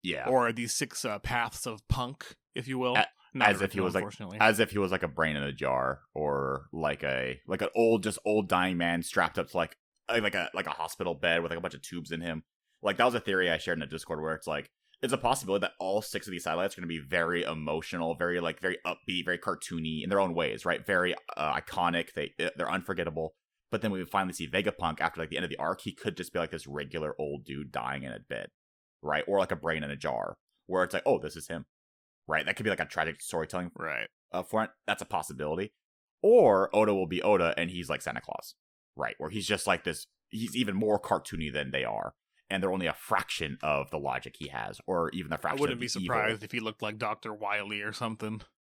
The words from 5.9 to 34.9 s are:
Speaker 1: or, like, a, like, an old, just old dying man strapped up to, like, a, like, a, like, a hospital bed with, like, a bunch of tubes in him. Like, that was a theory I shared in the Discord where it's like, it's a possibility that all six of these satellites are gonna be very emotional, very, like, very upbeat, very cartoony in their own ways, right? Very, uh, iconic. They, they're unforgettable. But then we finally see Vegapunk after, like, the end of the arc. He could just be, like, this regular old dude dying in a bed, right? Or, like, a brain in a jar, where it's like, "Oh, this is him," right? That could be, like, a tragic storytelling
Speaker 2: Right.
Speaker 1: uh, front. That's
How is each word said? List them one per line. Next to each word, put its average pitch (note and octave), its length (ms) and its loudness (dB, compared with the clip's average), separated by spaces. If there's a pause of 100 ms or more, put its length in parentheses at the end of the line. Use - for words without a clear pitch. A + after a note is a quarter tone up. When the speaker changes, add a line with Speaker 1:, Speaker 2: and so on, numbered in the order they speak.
Speaker 1:
or, C#2 600 -2
like, D2 300 -2
a, C2 440 -2
like, F#2+ 160 -2
an F#2 120 -2
old, A2+ 280 6
just G#2 240 -2
old G#2+ 220 4
dying F2+ 280 4
man E2+ 260 2
strapped - 360 2
up E2 100 -2
to, - 80 -4
like, E2 220 0 (320)
a, A#2 100 4
like, G#2 140 2
a, F2 180 0
like, F#2 140 -2
a D#2 40 -4
hospital E2 440 -4
bed E2+ 280 2
with, E2 80 -2
like, E2+ 80 -4
a E2+ 40 -6
bunch F2+ 120 -4
of C2+ 80 -14
tubes E2 300 -8
in E2 80 -6
him. E2 240 -4 (380)
Like, G2+ 160 0
that A#2+ 80 6
was B2 80 4
a A2+ 60 2
theory F#2 300 2
I D#2+ 60 4
shared E2+ 220 -2
in - 20 -4
the D2 60 -4
Discord D#2 340 -6
where D#2+ 140 -2
it's - 120 -10
like, D2 240 -4 (300)
it's B2+ 140 0
a A2+ 40 -2
possibility G#2+ 440 0
that F#2+ 180 -2
all G2 220 0
six - 240 -8
of G#2 60 -10
these F2 120 -8
satellites E2+ 320 0
are F2+ 60 -10
gonna F2 60 -6
be E2 120 -4
very E2+ 420 0
emotional, E2 720 -2
very, F2 260 0
like, E2 200 -4
very F#2 160 0 (100)
upbeat, F2+ 380 -4
very F2+ 140 0
cartoony D#2+ 680 -4
in F#2 60 -4
their G2 100 6
own F2+ 140 2
ways, D2 320 0
right? E2+ 200 0
Very, F#2 280 2 (220)
uh, D2 220 0
iconic. E2+ 540 0
They, D2+ 260 -6
they're E2+ 320 -2
unforgettable. E2+ 640 -2 (360)
But A2 120 -2
then A2 80 0
we F#2 140 -2
finally F#2 300 0
see E2 140 -6
Vegapunk F2 520 0
after, E2 200 0
like, D#2 100 -4
the C#2 60 -4
end E2 80 -2
of D#2+ 60 -6
the C#2 60 -6
arc. E2 240 -2
He G#2 140 -6
could G2 220 -4
just - 160 -8
be, F2+ 60 -2
like, E2 140 -2
this D#2+ 160 -8
regular D2 500 -4
old C#2+ 260 -6
dude C#2 280 -8
dying C2 320 -4
in B1 80 -8
a G#1 80 -10
bed, G1+ 300 -8 (520)
right? D2 240 0
Or, G2 140 4
like, F2+ 100 2
a F#2+ 60 0
brain D#2 260 -2
in C#2+ 80 -6
a C#2+ 60 -6
jar, A1 400 -2 (300)
where F#2 180 4
it's F2 100 -4
like, - 100 0
"Oh, - 140 4
this D2+ 160 -6
is E2 140 -14
him," E2 180 -6 (640)
right? D#2 180 0
That F#2 80 0
could - 100 -6
be, G#2+ 60 4
like, F2+ 100 2
a D#2+ 60 2
tragic D#2+ 340 -2
storytelling F2 540 -4
Speaker 2:
Right. D2 340 -4 (220)
Speaker 1:
uh, F#2 140 -2
front. A2 260 0 (160)
That's G2+ 160 0